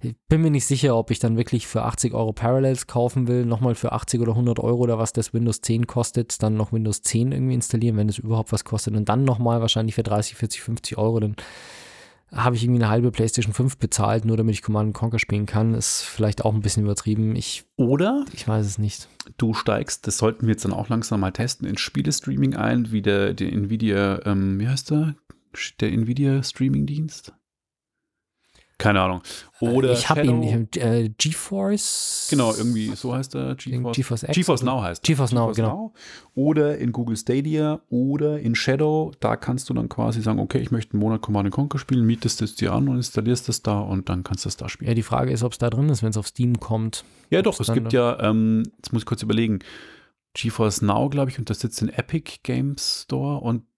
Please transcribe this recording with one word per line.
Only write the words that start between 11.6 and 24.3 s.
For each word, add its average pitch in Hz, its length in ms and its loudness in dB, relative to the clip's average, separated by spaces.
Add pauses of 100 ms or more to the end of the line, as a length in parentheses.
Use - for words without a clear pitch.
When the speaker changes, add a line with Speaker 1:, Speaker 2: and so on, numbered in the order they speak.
Speaker 1:
habe 120 220 2
ich 113 80 0
irgendwie 120 180 4
eine 110 80 4
halbe 120 220 4
PlayStation 110 420 0
fünf 131 240 0
bezahlt, 107 460 0
nur 110 140 2
damit 110 180 2
ich - 60 -6
Command 107 260 0
and 107 80 -2
Conquer 113 240 0
spielen 104 260 0
kann, 110 280 2
ist - 300 -2
vielleicht - 420 0
auch 107 80 2
ein 107 80 2
bisschen 107 240 2
übertrieben. 107 500 0
Ich, - 300 -6 (100)
Speaker 2:
Oder 170 560 2
Speaker 1:
ich - 160 -8
weiß 107 180 2
es 98 120 -4
nicht. - 320 -4 (260)
Speaker 2:
du 113 180 2
steigst, - 540 -2
das 104 100 -2
sollten 110 300 0
wir 110 40 4
jetzt 110 120 0
dann 95 80 -2
auch 101 160 -4
langsam 113 320 -2
mal 95 120 0
testen, - 360 -4
ins 107 140 -4
Spielestreaming 135 720 -2
ein, 117 380 0
wie 104 80 0
der, 101 320 2
der 92 180 -4
Nvidia, 101 760 0
ähm, 98 360 0